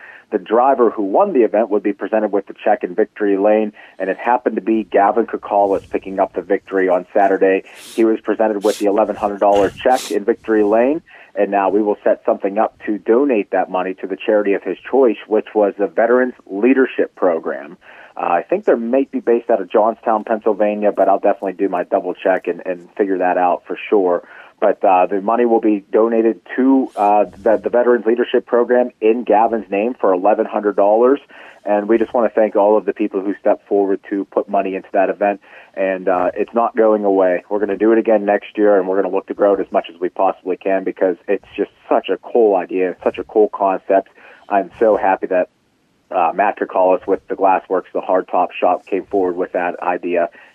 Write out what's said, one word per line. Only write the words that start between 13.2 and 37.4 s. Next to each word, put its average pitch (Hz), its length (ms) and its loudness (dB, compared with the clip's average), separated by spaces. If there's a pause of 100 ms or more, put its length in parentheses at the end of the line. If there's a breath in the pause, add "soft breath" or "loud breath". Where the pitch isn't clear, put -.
that 90 200 -2
money 92 240 -4
to - 120 -12
the 92 100 -6
charity 104 360 0
of 95 100 -2
his 90 160 -6
choice, 123 480 0
which - 280 -2
was 104 240 2
the 101 80 -2
Veterans 123 480 0 (120)
Leadership 117 680 0
Program. 82 640 -4 (380 loud breath)
Uh, - 40 -10
I 87 220 0
think 196 220 -4
they 180 100 4
may 120 300 0
be 131 160 -6
based 120 300 0
out 107 100 2
of 92 80 -8
Johnstown, 110 540 0
Pennsylvania, 104 680 -2
but 98 160 2
I'll 95 100 2
definitely 98 360 -2
do 98 140 -2
my 87 140 -4
double 90 320 -4
check 92 320 -2
and, 87 180 -8
and 87 280 -10
figure 95 260 -2
that 90 200 0
out 90 280 0
for 90 100 -8 (120)
sure. 90 400 0 (320 loud breath)
But, - 240 0
uh, 92 220 4
the 101 140 -4
money 117 260 0
will 117 140 2
be 107 200 0 (100)
donated 113 500 2 (140)
to, 131 400 2
uh, 104 300 2
the, 101 320 -2
the 98 140 -4
Veterans 120 360 2
Leadership 120 400 0
Program 120 440 0 (100)
in 113 240 2
Gavin's 110 440 0
name 104 260 -2
for 98 180 0
eleven 104 340 2
hundred 104 300 -2
dollars. 110 420 4 (460 loud breath)
And 104 240 0
we 113 100 4
just 110 160 -4
wanna 117 140 2
thank 107 260 0
all 104 240 4
of 95 60 -2
the 95 80 -4
people 101 280 -4
who 95 200 -6
stepped 95 260 -2
forward 98 320 0 (120)
to 98 160 -4
put - 220 -4
money 98 280 -4
into 90 160 -12
that 95 180 0
event. 101 300 -2 (340 loud breath)
And, 95 340 -4
uh, 90 260 0
it's - 200 -6
not 117 220 -2
going 107 280 2
away. 95 460 2